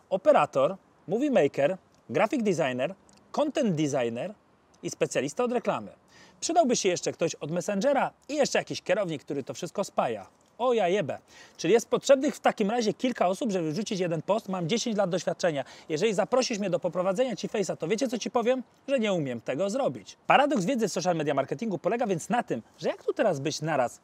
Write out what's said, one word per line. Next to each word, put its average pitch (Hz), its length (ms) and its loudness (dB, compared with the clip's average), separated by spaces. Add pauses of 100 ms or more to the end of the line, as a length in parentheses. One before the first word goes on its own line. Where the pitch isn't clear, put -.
Operator, 185 640 4 (320)
movie 247 240 0
maker, 156 460 2 (320)
graphic 208 340 0
designer, 151 520 0 (360)
content 277 440 0
designer 139 580 -2 (500)
i 170 60 -8
specjalista 147 540 -2
od 240 80 -2
reklamy. 160 400 -4 (480)
Przydałby 320 360 2
się 196 140 0
jeszcze 156 220 -2
ktoś - 240 -2
od 156 160 -8
Messengera 202 600 0 (180)
i 285 60 -6
jeszcze 233 240 2
jakiś - 220 -6
kierownik, 175 420 -2
który 139 200 -6
to 139 100 -10
wszystko 185 300 -6
spaja. 120 440 -4 (300)
O 247 160 0
ja 208 140 2
jebę. 160 320 0 (380)
Czyli 170 160 2
jest 226 160 2
potrzebnych 262 460 2
w - 40 -16
takim 214 320 0
razie 220 220 0
kilka 240 340 0
osób, 196 240 -2
żeby 165 200 -2
wrzucić 196 280 -4
jeden 165 220 -2
post. 208 280 -2
Mam 185 200 -4
dziesięć 226 280 -2
lat 196 120 2
doświadczenia. 165 560 -2 (240)
Jeżeli 180 240 0
zaprosisz 214 460 0
mnie 202 100 -2
do 165 100 0
poprowadzenia 185 560 -2
ci - 120 -6
Face'a, 196 300 -4
to 156 100 -6
wiecie, 226 200 0
co 226 100 -4
ci - 140 -8
powiem? 247 320 0 (240)
Że 269 120 2
nie 214 140 0
umiem 131 280 -2
tego 160 280 -4
zrobić. 196 480 -4 (100)
Paradoks 226 380 4
wiedzy 226 220 0
w - 40 -8
social 175 240 0
media 147 180 0
marketingu 156 440 -2
polega 226 300 -2
więc 185 220 -2
na 233 140 0
tym, 120 180 -4 (160)
że 202 120 -4
jak 349 140 -6
tu 403 100 -2
teraz 196 260 4
być 147 220 -4
naraz 147 420 0